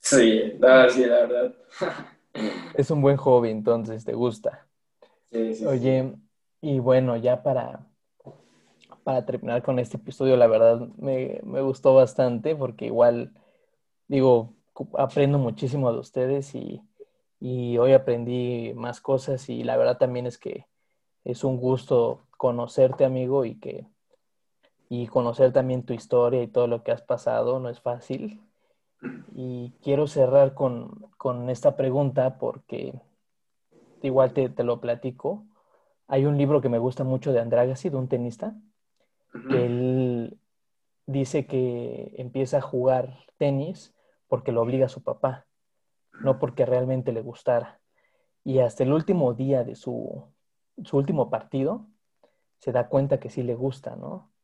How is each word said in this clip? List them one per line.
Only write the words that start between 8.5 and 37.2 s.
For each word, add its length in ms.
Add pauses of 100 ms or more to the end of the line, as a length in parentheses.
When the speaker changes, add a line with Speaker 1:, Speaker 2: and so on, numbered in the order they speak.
Speaker 2:
para 220
terminar 380
con 160
este 180
episodio, 380
la 120
verdad 320 (180)
me, 460
me 180
gustó 320
bastante 600
porque 320
igual, 460 (760)
digo, 440 (200)
cu-, 240
aprendo 400
muchísimo 560
de 60
ustedes 540
y, 280 (580)
y 380
hoy 160
aprendí 840
más 240
cosas 500
y 140
la 140
verdad 200
también 280
es 120
que 300 (560)
es 220
un 120
gusto 800
conocerte, 680
amigo, 400
y 100
que, 320 (1000)
y 180
conocer 460
también 300
tu 100
historia 500
y 40
todo 200
lo 160
que 80
has 100
pasado, 600
no 80
es 100
fácil. 600 (960)
Y 460
quiero 260
cerrar 460
con, 640
con 320
esta 260
pregunta 640
porque 560 (1080)
igual 320
te, 160
te 140
lo 160
platico. 640 (640)
Hay 180
un 120
libro 240
que 80
me 100
gusta 240
mucho 300